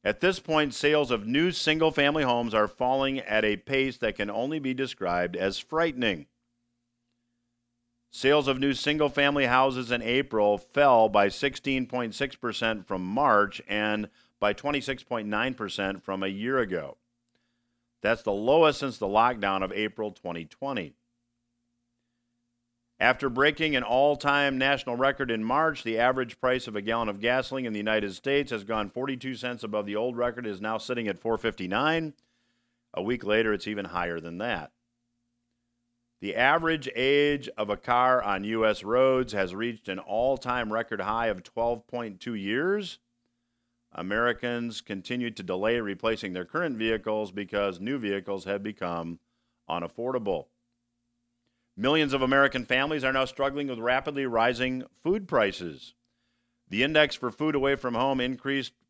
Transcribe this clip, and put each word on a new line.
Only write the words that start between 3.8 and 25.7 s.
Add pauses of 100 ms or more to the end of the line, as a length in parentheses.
that
can
only
be
described
as
frightening. (1800)
Sales
of
new
single-family
houses
in
April
fell
by
sixteen
point
six
percent
from
March
and (320)
by
twenty-six
point
nine
percent
from
a
year
ago. (1080)
That's
the
lowest
since
the
lockdown
of
April
twenty
twenty. (2000)
After
breaking
an
all-time
national
record
in
March,